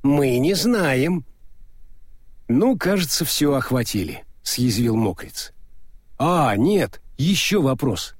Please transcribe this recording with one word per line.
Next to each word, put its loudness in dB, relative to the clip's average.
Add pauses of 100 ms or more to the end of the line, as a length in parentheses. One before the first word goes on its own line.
"Мы 4
не 4
знаем". 2 (1200)
"Ну, 4
кажется, 0
все 2
охватили", -2 (180)
съязвил 0
Мокриц. -2 (680)
"А, 2
нет, 2 (160)
еще 2
вопрос. 0